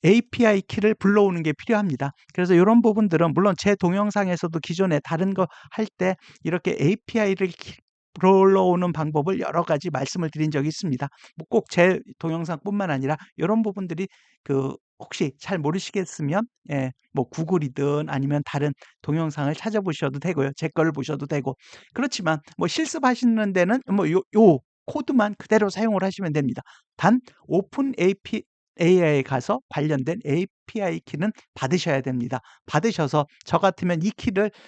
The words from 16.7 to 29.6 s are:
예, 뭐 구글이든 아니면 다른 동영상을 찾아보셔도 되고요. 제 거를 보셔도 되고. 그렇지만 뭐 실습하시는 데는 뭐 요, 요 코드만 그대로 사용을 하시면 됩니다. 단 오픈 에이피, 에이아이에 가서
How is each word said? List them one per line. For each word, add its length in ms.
예, 180
뭐 160
구글이든 800
아니면 360
다른 280
동영상을 520
찾아보셔도 640
되고요. 380
제 120
거를 240
보셔도 340
되고. 300
그렇지만 440
뭐 120
실습하시는 840
데는 280
뭐 180
요, 100
요 220
코드만 520
그대로 320
사용을 320
하시면 300
됩니다. 300
단 240
오픈 520
에이피, 440
에이아이에 440
가서 460